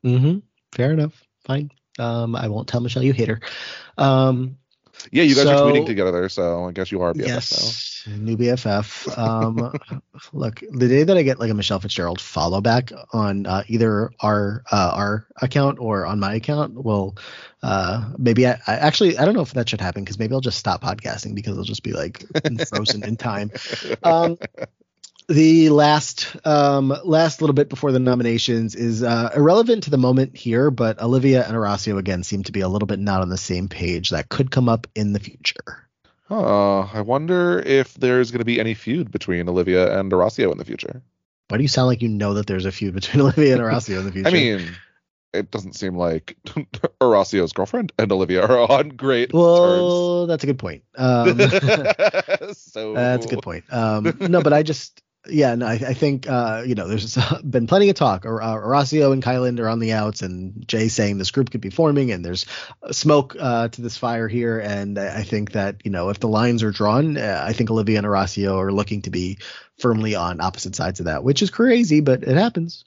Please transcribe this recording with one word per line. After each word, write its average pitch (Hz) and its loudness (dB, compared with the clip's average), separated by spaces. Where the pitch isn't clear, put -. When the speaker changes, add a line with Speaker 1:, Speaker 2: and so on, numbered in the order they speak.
Speaker 1:
Mm-hmm. 131 4
Fair 131 0
enough. 156 -2
Fine. 139 -4
Um, 117 -2
I 117 -4
won't 104 -6
tell 120 -2
Michelle 123 -2
you 135 4
hate 117 0
her. 113 -4
Um, 131 2
Speaker 2:
Yeah, 151 6
you 139 8
guys 139 6
are 143 8
Speaker 1:
so 143 6
Speaker 2:
tweeting 127 4
together, 92 0
so 87 -2
I 90 -8
guess 92 -6
you 92 -2
are 85 0
B - -4
F - -4
F 123 -2
now. 120 -2
Speaker 1:
Yes, - -6
new 107 -4
B 120 2
F 127 -2
F. 104 -4
Um, 113 -2
<laughs> - -20
look, 127 -6
the 123 2
day 135 6
that 185 4
I 160 4
get, 131 0
like, 113 -2
a - 0
Michelle 101 -2
Fitzgerald 87 -6
follow 87 -2
back 120 2
on, 101 -2
uh, 98 -4
either 113 0
our, 104 0
uh, 95 2
our 101 -4
account 139 0
or 104 -2
on 101 -4
my 98 -2
account, 147 -4
well, 101 -2
uh, 104 -4
maybe 123 4
I, 123 2
I 104 0
actually, 147 2
I 139 2
don't 208 4
know 220 0
if - -6
that 120 -2
should 104 -4
happen 95 -6
'cause 101 -12
maybe 113 -4
I'll 131 -2
just 127 -4
stop - -4
podcasting 104 -8
because 101 -6
I'll 98 -8
just 107 -10
be, 110 -6
like, 85 -8
frozen 104 -4
in 110 -4
time. 104 -6
Speaker 2:
<laughs> - -8
Speaker 1:
Um, 170 2
the 160 8
last, 147 2
um, 143 2
last 160 2
little 151 2
bit 135 2
before 139 -2
the 127 4
nominations 117 0
is, 113 -2
uh, 117 0
irrelevant 214 4
to 147 -8
the 143 2
moment 131 2
here, 123 2
but 110 -2
Olivia 127 4
and 110 -4
Horacio 101 -2
again 92 -4
seem 98 -6
to - -10
be 98 -4
a 92 -2
little 101 -2
bit 98 -4
not 98 0
on 90 -2
the 90 -4
same 90 -4
page. 87 -4
That 78 -4
could 135 -2
come 123 2
up 113 0
in 104 -2
the 101 -2
future. - -10
Speaker 2:
Huh. 101 2
I 107 -6
wonder 175 0
if 135 0
there's 123 2
gonna 120 -4
be 120 0
any 113 -2
feud 120 -4
between 87 -2
Olivia 90 2
and 98 -2
Horacio 92 2
in - -4
the - -12
future. - -12
Speaker 1:
Why 107 -4
do 135 2
you 139 2
sound 127 2
like 120 0
you 117 0
know 104 -2
that 101 -2
there's 95 -4
a 98 -4
feud 95 -6
between 117 0
<laughs> 139 6
Olivia 139 4
and 123 2
Horacio 110 -2
in 95 -6
the 98 -6
Speaker 2:
<laughs> 95 -6
I 175 4
Speaker 1:
future? - -
Speaker 2:
mean, 101 0
it 98 -4
doesn't 95 -10
seem 95 -6
like 85 -4
<laughs> - -20
Horacio's 98 4
girlfriend 185 -4
and 107 0
Olivia 92 2
are 120 4
on 139 4
great 127 -2
Speaker 1:
Well, 175 4
Speaker 2:
terms. 170 -4
Speaker 1:
that's 160 -2
a 139 -2
good 139 -2
point. 78 -10
Um, 120 2
Speaker 2:
<laughs> 185 2
So 107 -10
Speaker 1:
that's 123 0
a 110 -8
good 120 -4
point. 85 -12
Um, 110 -2
no, 180 2
but 147 4
I 151 4
just, - -8
yeah, 139 2
no, 120 -4
I, 113 -2
I 127 -4
think, 139 -2
uh, 117 -2
you 123 -2
know, 92 -6
there's 110 -4
<laughs> - -4
been 117 0
plenty 196 4
of 190 2
talk. 104 0
Hor-, 113 -6
uh, 113 -4
Horacio 139 2
and 131 0
Kyland 127 -2
are 113 -2
on 113 -2
the 113 0
outs, 107 -2
and 95 -10
Jay 113 0
saying 101 0
this 95 -4
group 135 -2
could 110 -8
be 98 -8
forming, 143 2
and 87 -6
there's 87 -6
smoke, 147 2
uh, 117 -2
to 120 -14
this 117 -10
fire 117 -4
here. 117 -2
And 101 -6
I, 98 -6
I 98 -6
think 104 -4
that, 98 -4
you 104 -4
know, 90 -2
if 101 -6
the 120 -2
lines 110 2
are 107 0
drawn, 131 0
uh, 98 -4
I 113 -2
think 113 -2
Olivia 110 0
and 101 -2
Horacio 98 0
are 95 -2
looking 101 -4
to 92 -8
be 90 -6
firmly 110 0
on 87 -4
opposite 92 -6
sides 92 -6
of 85 -8
that, 76 -4
which 139 2
is 196 0
crazy, 226 4
but 131 2
it 131 2
happens. 175 0